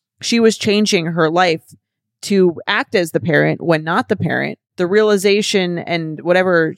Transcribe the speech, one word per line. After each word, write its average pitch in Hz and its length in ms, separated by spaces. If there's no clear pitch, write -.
she 233 180
was 226 180
changing 202 500
her 165 220
life 170 340
to 185 340
act 214 280
as 175 160
the 165 80
parent 151 420
when 156 220
not 180 240
the 214 80
parent, 151 420
the 180 100
realization 202 920
and 160 420
whatever 175 560